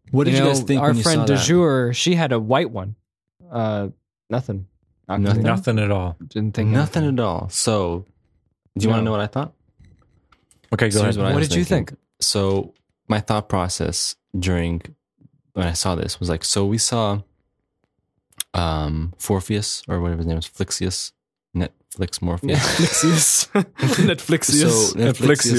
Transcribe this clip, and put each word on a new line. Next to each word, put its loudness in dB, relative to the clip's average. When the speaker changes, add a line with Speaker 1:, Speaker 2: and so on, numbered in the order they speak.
Speaker 1:
What 2
did 2
Speaker 2:
You 4
Speaker 1:
you 4
Speaker 2:
know, 4
Speaker 1:
guys 2
think 2
Speaker 2:
our 4
Speaker 1:
when 4
you 0
Speaker 2:
friend 4
Speaker 1:
saw 0
Speaker 2:
de 4
Speaker 1:
that? 2
Speaker 2:
jour, 4
she 0
had 2
a 2
white 2
one. -8
Uh, -4
nothing. -6
Not -2
Speaker 1:
Nothing? 2
Speaker 2:
gonna 2
Speaker 3:
Nothing 0
at 0
all. -2
Speaker 2:
Didn't -4
think 0
Speaker 1:
Nothing 0
Speaker 2:
anything. 0
Speaker 1:
at 0
all. -4
So, -2
do -2
you 2
wanna 2
Speaker 2:
No. 0
Speaker 1:
know 0
what 0
I -2
thought? -6
Speaker 3:
Okay, 2
go 2
Speaker 1:
So 4
here's 2
Speaker 3:
ahead. -2
Speaker 1:
what 2
I 2
Speaker 2:
What 2
Speaker 1:
was 0
Speaker 2:
did 0
you 2
Speaker 1:
thinking. -2
Speaker 2:
think? -20
Speaker 1:
So 0
my 2
thought -2
process -2
during 0
when -2
I -2
saw -2
this -6
was -2
like, -2
so 0
we 0
saw, -2
um, -2
Morpheus -2
or -2
whatever -2
his -4
name -2
is, -6
Flixius, -6
Netflix -6
Morpheus. -2
Speaker 2:
<laughs> 0
Netflixius. 2
<laughs> 2
Netflixius. 2
Speaker 1:
So -8
Netflixius, 2